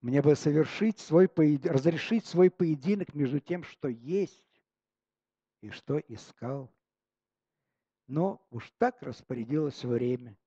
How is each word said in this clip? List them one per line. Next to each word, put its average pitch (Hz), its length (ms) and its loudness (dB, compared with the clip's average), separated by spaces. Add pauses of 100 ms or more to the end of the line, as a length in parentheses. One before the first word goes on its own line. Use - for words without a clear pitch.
Мне 131 220 0
бы 147 120 6
совершить 156 640 0
свой 175 280 4
поед-, 151 400 2
разрешить 165 580 0
свой 180 240 6
поединок 175 640 -2
между 143 260 -2
тем, 175 240 -8
что - 240 -10
есть 135 760 -6 (960)
и 107 80 -16
что 139 300 -6
искал. 127 760 -12 (1400)
Но 175 380 -4
уж 117 280 -14
так 240 240 0
распорядилось 131 840 -6
время. 123 600 -4